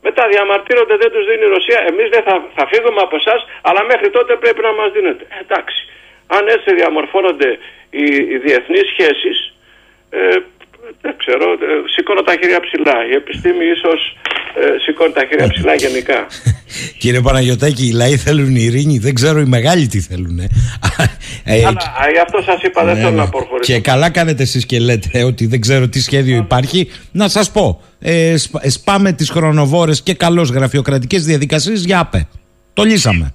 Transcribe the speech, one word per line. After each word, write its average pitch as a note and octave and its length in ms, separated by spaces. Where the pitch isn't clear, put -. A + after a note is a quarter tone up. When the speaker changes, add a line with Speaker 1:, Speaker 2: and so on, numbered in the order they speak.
Speaker 1:
Μετά G#3+ 160
διαμαρτύρονται, G#3 680
δεν A3+ 100
τους G#3+ 160
δίνει A3 200
η - 80
Ρωσία, - 220
«Εμείς G#3 240
δεν A4+ 120
θα, - 80
θα - 140
φύγουμε A4+ 360
από D#3+ 140
εσάς, A3+ 180
αλλά F3+ 140
μέχρι G3+ 260
τότε A#3+ 140
πρέπει - 240
να G#4+ 120
μας G#4+ 160
δίνετε». F#4+ 280
Ε, - 100
εντάξει, - 340
αν G3+ 80
έτσι G#3+ 140
διαμορφώνονται F3+ 680
οι, D3 60
οι C3 140
διεθνείς D3+ 480
σχέσεις, - 440
ε, - 0
δεν D3 180
ξέρω, - 300
ε, - 160
σηκώνω G3 360
τα - 100
χέρια F3 260
ψηλά. D3+ 300
Η - 100
επιστήμη F3 440
ίσως, E3 240
ε, C#3 40
σηκώνει D#3 360
τα C3+ 100
χέρια B2+ 240
ψηλά D#3 200
γενικά. B2+ 360
Speaker 2:
<laughs> - 400
Κύριε B2 200
Παναγιωτάκη, C3 680
οι A#2 40
λαοί C3+ 160
θέλουν C#3 380
ειρήνη, B2+ 420
δεν A#2+ 220
ξέρω D#3 200
οι D3 60
μεγάλοι D3 300
τι G#2+ 120
θέλουν, F2 300
ε. F#2 140
<laughs> - 60
Ε, A2 200
Speaker 1:
Αλλά, C#3 460
γι' E3 80
αυτό F3 220
σας F#3 220
είπα, F#3 200
δεν E3+ 120
Speaker 2:
ναι, - 40
Speaker 1:
θέλω E3 160
Speaker 2:
ναι. G#2+ 60
Speaker 1:
να F#2+ 80
προχωρήσω. B2 440
Speaker 2:
Και A#2+ 60
καλά C#3 300
κάνετε D#3+ 340
εσείς B2+ 220
και B2+ 140
λέτε, A#2 320
ε, B2 120
ότι B2 220
δεν A2+ 160
ξέρω B2+ 280
τι C3 120
σχέδιο C3 360
υπάρχει. B2+ 540
Να G3 160
σας G3+ 240
πω, D#3+ 300
ε, E3 380
σπ-, C#3+ 320
σπάμε G3 440
τις C#3 160
χρονοβόρες D#3 720
και - 120
καλώς E3+ 360
γραφειοκρατικές C3+ 760
διαδικασίες D#3 600
για F3+ 140
απε. F#2+ 280
Το G3+ 100
λύσαμε. A2 520